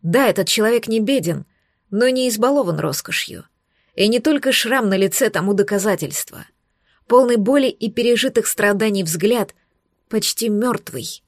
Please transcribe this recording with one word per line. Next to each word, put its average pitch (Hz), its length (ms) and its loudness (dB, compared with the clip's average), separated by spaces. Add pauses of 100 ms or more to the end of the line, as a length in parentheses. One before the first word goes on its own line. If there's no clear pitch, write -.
Да, 226 260 2
этот 190 200 0
человек 233 380 0
не 226 140 0
беден, 196 460 -2 (440)
но 226 180 2
не 254 200 0
избалован 220 500 0
роскошью. 156 680 -6 (500)
И 196 120 2
не 226 140 2
только 277 320 0
шрам 240 360 0
на 190 80 2
лице 196 340 2
тому 196 240 0
доказательство. 196 920 -2 (600)
Полный 240 300 4
боли 262 320 2
и 214 220 -6
пережитых 240 560 0
страданий 202 560 0
взгляд, 180 520 -2 (540)
почти 220 400 -2
мёртвый. 208 800 -4